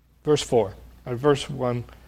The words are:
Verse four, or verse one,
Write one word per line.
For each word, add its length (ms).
Verse 180
four, 320
or 100
verse 340
one, 340